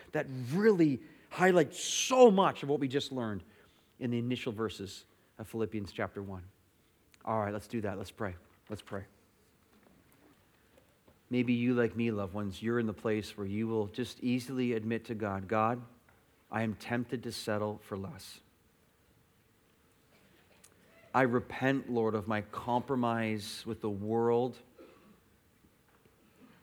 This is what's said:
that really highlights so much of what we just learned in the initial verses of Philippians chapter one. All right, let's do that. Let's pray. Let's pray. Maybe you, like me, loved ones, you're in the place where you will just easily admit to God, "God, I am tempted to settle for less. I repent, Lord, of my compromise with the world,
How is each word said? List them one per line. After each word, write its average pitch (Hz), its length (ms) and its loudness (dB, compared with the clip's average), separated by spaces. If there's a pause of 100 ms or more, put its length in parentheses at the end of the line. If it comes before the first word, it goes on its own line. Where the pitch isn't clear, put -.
(100)
that 147 160 -2 (260)
really 170 480 6 (300)
highlights 180 520 4
so 254 480 8
much 190 320 4
of 143 60 -6
what 147 120 2
we 139 80 0
just 131 220 -2
learned 110 320 -4 (580)
in 123 100 -2
the 120 80 0
initial 120 340 -2
verses 101 520 -6 (340)
of 107 100 -12
Philippians 107 440 -4
chapter 98 300 -6
one. 95 200 -10 (840)
All 110 160 0
right, 104 140 -2
let's 107 140 -10
do 117 120 -4
that. 101 160 -4
Let's 98 140 -10
pray. 95 240 -8 (340)
Let's 107 140 -10
pray. 101 220 -10 (2250)
Maybe 123 240 2
you, 120 180 2
like 117 240 2
me, 117 140 0
loved 98 240 -4
ones, 101 280 -6
you're 117 180 0
in 113 60 0
the 107 60 -2
place 107 460 -4
where 101 80 -6
you 107 200 -2
will 110 200 0
just 110 340 -8
easily 127 540 -2
admit 113 320 -4
to 117 80 -6
God, 98 340 -4
"God, 113 320 2 (680)
I 110 120 -2
am 110 120 -2
tempted 120 480 -4
to 117 100 -8
settle 107 520 -4
for 104 120 -8
less. 95 440 -12 (2750)
I 127 80 4
repent, 127 680 0
Lord, 113 240 0
of 107 120 -2
my 107 140 0
compromise 117 1300 -2
with 113 160 -8
the 110 80 -2
world, 117 680 0 (2000)